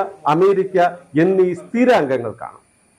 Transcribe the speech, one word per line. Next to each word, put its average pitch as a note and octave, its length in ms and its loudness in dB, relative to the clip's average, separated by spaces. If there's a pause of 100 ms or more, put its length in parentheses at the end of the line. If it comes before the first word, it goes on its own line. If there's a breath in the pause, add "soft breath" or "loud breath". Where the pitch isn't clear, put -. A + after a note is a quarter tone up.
(340)
അമേരിക്ക F#3 460 0 (440)
എന്നീ F#3+ 300 2
സ്ഥിരാംഗങ്ങൾക്കാണ്. D#3 1040 -2 (400)